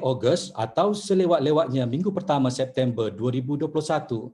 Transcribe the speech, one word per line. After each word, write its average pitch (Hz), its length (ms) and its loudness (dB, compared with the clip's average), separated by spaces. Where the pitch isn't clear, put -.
Ogos 131 480 0
atau 160 400 0
selewat-lewatnya 156 960 2
minggu 185 240 0
pertama 139 400 0
September 123 560 0
dua 110 240 -2
ribu 131 240 -2
dua 147 80 -2
puluh 151 160 -2
satu. 147 520 -2